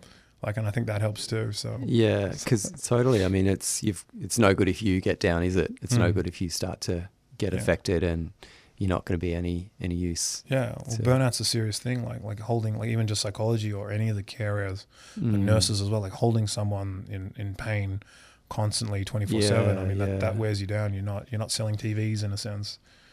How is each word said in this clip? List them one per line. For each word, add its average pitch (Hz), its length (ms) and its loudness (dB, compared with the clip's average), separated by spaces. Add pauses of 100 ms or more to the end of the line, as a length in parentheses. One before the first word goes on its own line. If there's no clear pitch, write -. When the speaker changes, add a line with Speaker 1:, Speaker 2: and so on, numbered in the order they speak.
(440)
Speaker 1:
like, 107 140 -2
and 110 100 -2
I 101 40 -2
think 117 160 0
that 104 140 0
helps 107 260 -2
too. 110 260 -2
So 110 320 -6
Speaker 2:
Yeah, 107 480 4
Speaker 1:
so - 160 -4
Speaker 2:
'cause 104 220 2 (120)
totally. 123 400 4
I 92 60 4
mean, 95 180 4
it's, - 360 0
you've, 104 220 -2 (140)
it's 113 200 -4
no 98 140 8
good 92 140 4
if 92 140 0
you 92 200 4
get 90 180 0
down, 87 240 4
is 92 120 2
it? 90 160 2 (100)
It's - 140 0
no 113 160 6
Speaker 1:
Mm. 101 40 2
Speaker 2:
good 87 120 0
if - 140 -6
you 87 80 -2
start - 320 -6
to 87 280 -4 (280)
get 90 160 -2
Speaker 1:
Yeah. 92 60 0
Speaker 2:
affected, 90 440 2
and 82 280 -2 (460)
you're 98 120 0
not - 160 0
gonna 92 140 -2
be 87 160 -2
any, 87 440 -4
any 90 160 -2
use. 87 520 -4
Speaker 1:
Yeah, 127 300 -2
well, - 120 -10
Speaker 2:
So 113 140 -4
Speaker 1:
burnout's 127 360 4
a 110 60 -2
serious 110 340 0
thing. 123 240 -4
Like, 113 200 -8
like 107 160 -8
holding, 110 380 0
like, 110 120 -4
even 113 180 2
just 104 140 0
psychology 110 500 0
or 101 200 -6
any 107 180 0
of 107 60 0
the 98 80 -4
care 104 340 -4
areas, 98 300 -6 (280)
and 123 200 2
Speaker 2:
Mm. 101 100 4
Speaker 1:
nurses 104 340 4
as 98 100 -2
well, 107 120 0
like, 95 120 -8
holding 113 340 2
someone 101 600 -4
in, 98 280 -8
in 101 180 -6
pain 101 460 -4 (480)
constantly, 104 560 -2
twenty-four 107 380 0
seven. 104 340 4
I 95 60 -2
Speaker 2:
Yeah, 95 40 0
Speaker 1:
mean, 98 120 0
that, 98 100 0
Speaker 2:
yeah. 98 100 0
Speaker 1:
that 107 180 0
wears 107 220 0
you 98 60 -4
down. 104 280 -2
You're 98 100 -4
not, 101 280 -6
you're 110 60 -4
not 107 140 -4
selling 107 240 -2
T 107 180 -2
Vs 107 300 0
in 101 100 -2
a 101 40 -4
sense. 104 420 -8 (340)